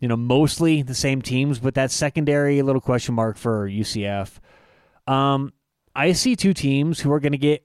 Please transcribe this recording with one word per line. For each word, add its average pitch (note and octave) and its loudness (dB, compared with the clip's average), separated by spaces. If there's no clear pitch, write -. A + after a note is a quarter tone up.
you B2 -2
know, A#2 0
mostly D3 2
the B2+ -8
same C3+ -2
teams, C3 -2
but C3 -2
that C3+ 0
secondary, C#3+ 0
a C#3 2
little C3+ 2
question B2 -2
mark A2+ -2
for G#2+ -2
U G#2 -4
C G#2 -4
F. G2+ -6
Um, C#3 0
I D#3+ 2
see B3 0
two F#3+ 2
teams C#3+ 0
who C#3 0
are D3 2
gonna C#3+ 0
get D3 0